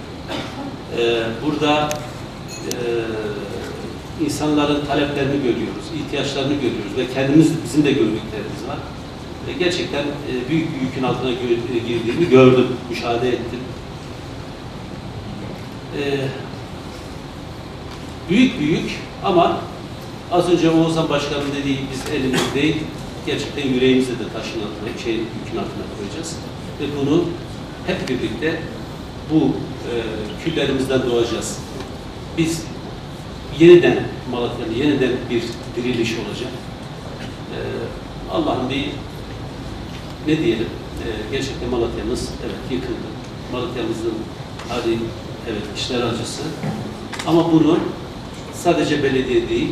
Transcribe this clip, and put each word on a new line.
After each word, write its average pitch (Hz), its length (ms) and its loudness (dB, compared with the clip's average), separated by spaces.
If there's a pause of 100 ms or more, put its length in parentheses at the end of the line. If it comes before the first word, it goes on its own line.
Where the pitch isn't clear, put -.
(960)
E, 117 240 4 (240)
burada, 151 440 4 (800)
e, - 60 -2 (1500)
insanların 147 600 2
taleplerini 143 520 2
görüyoruz, - 480 0 (100)
ihtiyaçlarını 139 580 -2
görüyoruz 117 440 0
ve 123 160 0
kendimiz, 139 340 8 (160)
bizim 147 220 4
de 135 60 6
gördüklerimiz 107 760 0
var. - 100 -6 (720)
E, - 100 -4
gerçekten, 160 420 0
e, 135 480 -4
büyük 156 260 2
bir 131 60 -4
yükün 127 220 -2
altına 127 260 0
gö-, 120 460 0
e, 113 120 2
girdiğimi 120 420 2
gördüm, 127 380 10 (220)
müşahede 117 400 0
ettim. 113 300 -2 (2500)
E, 143 40 0 (2250)
büyük 233 300 6
büyük 170 400 2 (240)
ama 180 340 6 (760)
az 175 180 4
önce 165 200 6
Oğuzhan 160 400 4
Başkan'ın 143 520 0
dediği 139 180 0 (120)
biz 135 240 -4
elimiz 127 260 2 (140)
değil, 151 220 4 (480)
gerçekten 135 420 -2
yüreğimizi 127 440 6
de 107 120 -2 (100)
taşın 113 260 -6
altına, 107 440 -6
şey, 117 100 0
yükün 113 440 -4
altına 101 260 -6 (140)
koyacağız. 110 380 -6 (440)
Ve 151 60 -4 (160)
bunu 147 220 4 (640)
hep 185 220 0
birlikte 160 500 -2 (720)
bu, 156 60 6
e, - 540 0 (520)
küllerimizden 131 680 2
doğacağız. 113 480 0 (800)
Biz 165 240 2 (1000)
yeniden 170 440 12 (280)
Malatya'nın 120 420 -2
yeniden 127 380 4 (180)
bir 117 140 2 (320)
diriliş 120 360 0
olacak. - 400 -6 (1000)
E, - 60 -6 (760)
Allah'ın 135 380 0
bir, 135 160 -2 (1400)
ne 156 120 4
diyelim, - 280 0 (360)
e, - 40 -6 (240)
gerçekten - 380 -4
Malatya'mız, 113 600 -2 (160)
evet, 104 100 -6 (160)
yıkıldı. 123 360 -4 (440)
Malatya'mızın 113 640 -4 (560)
hali, 113 280 0 (500)
evet, 107 160 -4 (140)
işler 123 240 -2
acısı. 117 400 -2 (840)
Ama 165 240 6
bunu 160 280 8 (840)
sadece 147 400 4
belediye 123 460 4
değil 117 220 2